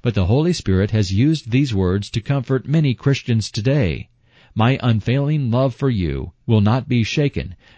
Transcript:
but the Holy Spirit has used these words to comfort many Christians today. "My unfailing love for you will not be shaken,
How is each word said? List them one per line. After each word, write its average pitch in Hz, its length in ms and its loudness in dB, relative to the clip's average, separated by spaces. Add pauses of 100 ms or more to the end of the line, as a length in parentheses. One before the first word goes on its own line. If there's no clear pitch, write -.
but 120 140 -2
the 92 100 0
Holy 147 260 2
Spirit 98 380 0
has 107 240 0
used 135 380 0
these 131 240 0
words 95 340 0
to 117 120 -4
comfort 135 460 -2
many 147 280 2
Christians 123 560 0
today. 110 580 -2 (460)
"My 117 280 2
unfailing 131 680 0
love 127 240 0
for 139 160 -2
you 82 440 -2 (120)
will 110 160 4
not 110 260 2
be 123 160 2
shaken, 139 520 -4 (220)